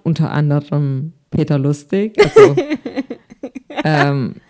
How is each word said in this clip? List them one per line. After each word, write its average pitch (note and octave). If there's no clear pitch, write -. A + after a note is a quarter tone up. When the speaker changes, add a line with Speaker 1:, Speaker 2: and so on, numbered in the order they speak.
Speaker 1:
unter D#3+
anderem D3
Peter D3+
Lustig. D3
Also, F#4+
Speaker 2:
<laughs> -
Speaker 1:
ähm, C#3+